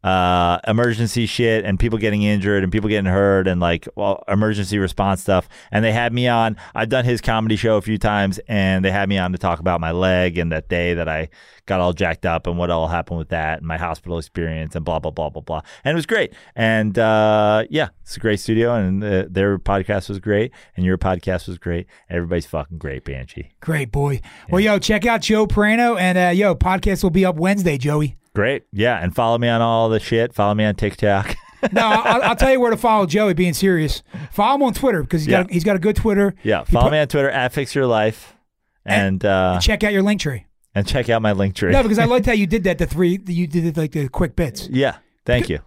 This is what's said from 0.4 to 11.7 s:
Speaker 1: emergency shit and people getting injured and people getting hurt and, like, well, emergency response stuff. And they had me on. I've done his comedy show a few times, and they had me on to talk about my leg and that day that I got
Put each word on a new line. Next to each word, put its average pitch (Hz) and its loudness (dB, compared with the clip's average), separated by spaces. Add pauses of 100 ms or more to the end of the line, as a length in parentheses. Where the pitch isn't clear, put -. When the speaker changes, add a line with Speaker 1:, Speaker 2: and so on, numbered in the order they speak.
Speaker 1:
emergency 117 0
shit 113 0
and 95 0
people 113 0
getting 104 0
injured 101 2
and 92 0
people 104 0
getting 98 0
hurt 98 2
and, 90 0
like, 85 -2
well, 101 -2
emergency 104 0
response 98 0
stuff. 95 0 (240)
And 107 0
they 110 2
had 120 0
me 123 0
on. 113 2 (180)
I've 113 -4
done 127 0
his 120 0
comedy 110 0
show 110 2
a 95 -2
few 110 -2
times, 101 0
and 95 0
they 95 2
had 95 0
me 101 0
on 90 -2
to 90 -6
talk 85 -2
about 87 0
my 82 -4
leg 90 0
and 85 -2
that 78 -6
day 87 -2
that 85 -4
I 80 -6 (340)
got 95 -2